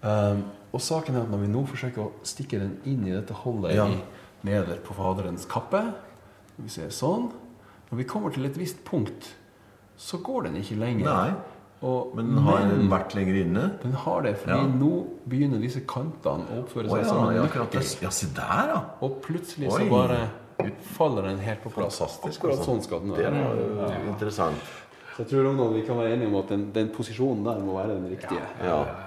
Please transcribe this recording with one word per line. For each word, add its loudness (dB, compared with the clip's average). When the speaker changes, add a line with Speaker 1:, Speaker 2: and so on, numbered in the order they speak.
Speaker 1:
Ehm, 4
og -2
saken 0
er 2
at -2
når 0
vi 0
nå 0
forsøker -6
å -4
stikke -6
den -4
inn 0
i 0
dette -4
holdet -2
Speaker 2:
Ja. 6
Speaker 1:
i, 2
neder 0
på -12
faderens -2
kappe, 0
skal -10
vi -10
se -10
sånn. 0
Når -6
vi -2
kommer -4
til -2
et -2
visst -6
punkt, -4
så -10
går -2
den -4
ikke -4
lenger. 0
Speaker 2:
Nei. 2
Speaker 1:
Og, -2
Speaker 2:
Men -2
den 6
har 6
Speaker 1:
men 6
Speaker 2:
vært 2
lenger 2
inne? 2
Speaker 1:
den -2
har 0
det, 0
fordi 0
Speaker 2:
Ja. 4
Speaker 1:
nå 4
begynner 2
disse -2
kantene -2
å -4
oppføre -4
Speaker 2:
Å 2
Speaker 1:
seg 4
Speaker 2:
ja, 2
Speaker 1:
som 4
en 4
Speaker 2:
ja, 6
akkurat 0
Speaker 1:
nøkkel. 0
Speaker 2:
det. -4
Ja, -2
se -2
der, 0
da. 2
Speaker 1:
Og -2
plutselig -4
Speaker 2:
Oi. 4
Speaker 1:
så 4
bare 6
faller 4
den -2
helt -4
på -8
plass. -2
Speaker 2:
Fantastisk, -4
Speaker 1:
Akkurat 2
Speaker 2:
altså. -2
Speaker 1:
sånn 2
skal -4
den -4
Speaker 2:
Det -2
Speaker 1:
være. 2
Speaker 2:
var 2
jo 0
Speaker 1:
Ja. -4
Speaker 2:
interessant. 0
Speaker 1:
Så -16
jeg -4
tror, 4
Ragnar, 4
vi 2
kan -2
være 2
enige 2
om 2
at 0
den, -2
den 2
posisjonen 0
der 0
må -2
være 0
den -4
riktige. -4
Speaker 2:
Ja. 4